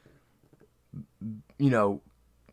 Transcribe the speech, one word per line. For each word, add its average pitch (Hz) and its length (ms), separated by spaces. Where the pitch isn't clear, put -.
you 139 120
know, 104 320